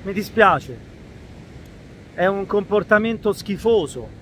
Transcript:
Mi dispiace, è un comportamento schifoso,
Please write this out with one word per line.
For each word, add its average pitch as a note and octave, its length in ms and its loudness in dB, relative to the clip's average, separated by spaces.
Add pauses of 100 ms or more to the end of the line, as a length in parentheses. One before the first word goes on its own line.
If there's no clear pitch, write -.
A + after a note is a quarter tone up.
Mi G3 100 -6
dispiace, F#3 640 2 (1400)
è F3 140 0
un G3 180 -2
comportamento G#3 880 0
schifoso, F#3 720 -2 (140)